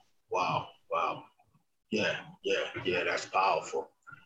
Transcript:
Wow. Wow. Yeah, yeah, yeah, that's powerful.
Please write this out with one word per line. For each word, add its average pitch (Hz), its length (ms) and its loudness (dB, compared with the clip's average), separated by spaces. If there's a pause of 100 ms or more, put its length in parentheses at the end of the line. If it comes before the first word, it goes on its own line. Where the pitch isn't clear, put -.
(300)
Wow. 80 380 0 (240)
Wow. 78 320 0 (680)
Yeah, - 240 2 (280)
yeah, - 200 2 (220)
yeah, 90 200 2
that's 85 200 0
powerful. 92 640 2 (360)